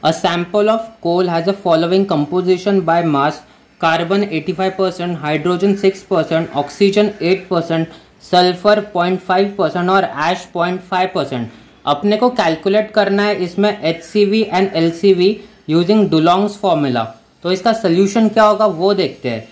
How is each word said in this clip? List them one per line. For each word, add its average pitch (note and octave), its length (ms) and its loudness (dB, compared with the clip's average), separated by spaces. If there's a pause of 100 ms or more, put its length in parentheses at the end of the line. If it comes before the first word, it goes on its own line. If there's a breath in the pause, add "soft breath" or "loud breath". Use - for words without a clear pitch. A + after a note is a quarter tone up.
"A D#3+ 100 4
sample F3 540 -2
of A3+ 140 0 (220)
coal F3+ 240 0
has E3+ 200 -2
a G3 140 -2
following F3 420 2
composition F3+ 720 0 (120)
by E3 160 2
mass: C#3+ 340 0 (420 soft breath)
carbon E3+ 480 0
eighty-five F#3 500 -4
percent, F3 440 -4
hydrogen E3+ 580 0
six F#3+ 300 0
percent, E3 440 -2
oxygen G3+ 540 2 (120)
eight F#3 280 0
percent, E3 360 -2 (460 loud breath)
सल्फर F3+ 480 4 (140)
पॉइंट F3+ 260 0
फ़ाइव G3+ 380 0
परसेंट F3 320 -2
और F#3+ 140 4
ऐश E3 500 -4
पॉइंट F3+ 280 -2
फ़ाइव F#3+ 340 -2
परसेंट।" C3 340 -4 (360 loud breath)
अपने G3+ 320 0
को B3 120 2
कैलकुलेट G3 600 -2
करना G3+ 320 0
है G#3 200 -2
इसमें G3+ 280 0 (120)
एचसीवी G3+ 600 0 (100)
and F#3+ 220 0
एलसीवी F3+ 560 2 (380 loud breath)
using F3 400 4
Dulong's F3 560 2
formula। C#3+ 400 0 (380)
तो F3 80 -2
इसका G#3 220 0
सॉल्यूशन G3+ 560 2
क्या G#3+ 140 4
होगा G3+ 220 4
वो F3+ 280 0
देखते D#3 360 -4
हैं। A2+ 220 -8